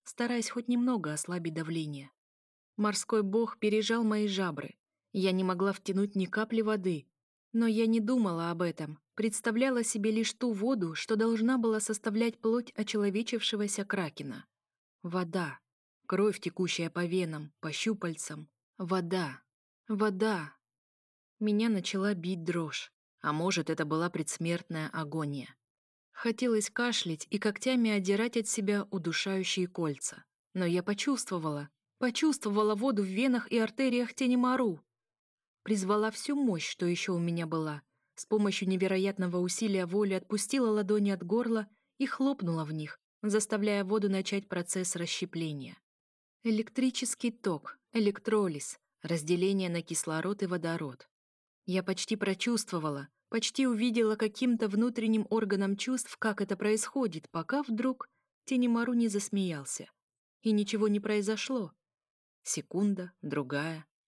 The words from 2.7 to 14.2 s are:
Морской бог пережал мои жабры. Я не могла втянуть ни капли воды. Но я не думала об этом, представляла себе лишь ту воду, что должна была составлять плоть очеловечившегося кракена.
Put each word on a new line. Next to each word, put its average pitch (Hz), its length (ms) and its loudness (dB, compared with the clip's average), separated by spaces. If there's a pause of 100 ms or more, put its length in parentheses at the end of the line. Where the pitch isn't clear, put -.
Морской 208 460 2
бог 220 360 0
пережал 214 460 2
мои 214 240 2
жабры. 180 460 -2 (400)
Я 190 180 4
не 185 100 2
могла 185 300 2
втянуть 196 440 -2
ни 185 100 2
капли 220 340 0
воды. 190 460 0 (520)
Но 233 80 4
я 226 200 4
не 226 140 4
думала 196 500 2
об 165 100 -2
этом, 156 380 -2 (160)
представляла 233 680 0
себе 220 280 0
лишь 220 240 0
ту 240 180 0
воду, 196 420 0
что - 220 -2
должна 226 400 4
была 220 240 2
составлять 220 580 -2
плоть 240 380 0
очеловечившегося 208 1080 -2
кракена. 151 580 -4 (580)